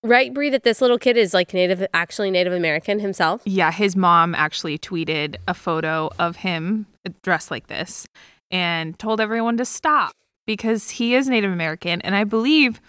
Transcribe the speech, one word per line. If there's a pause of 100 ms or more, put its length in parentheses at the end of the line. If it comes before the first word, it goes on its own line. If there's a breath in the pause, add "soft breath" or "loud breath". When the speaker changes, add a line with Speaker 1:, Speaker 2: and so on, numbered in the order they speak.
Speaker 1:
right,
Brie,
that
this
little
kid
is,
like,
Native,
actually
Native
American
himself?
Speaker 2:
Yeah,
his
mom
actually
tweeted (100)
a
photo (100)
of
him (380)
dressed
like
this (460 soft breath)
and
told
everyone
to
stop (340)
because
he
is
Native
American.
And
I
believe,